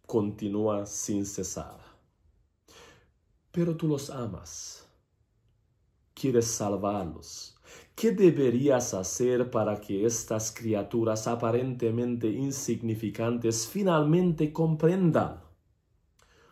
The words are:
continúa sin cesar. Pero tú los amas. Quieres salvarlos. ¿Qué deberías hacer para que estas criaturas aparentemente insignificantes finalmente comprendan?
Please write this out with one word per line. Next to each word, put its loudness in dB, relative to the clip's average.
continúa -2
sin -4
cesar. -10
Pero 0
tú -2
los -2
amas. -12
Quieres 2
salvarlos. -4
¿Qué 2
deberías 4
hacer 0
para 0
que -2
estas -2
criaturas -2
aparentemente 0
insignificantes -2
finalmente 2
comprendan? 2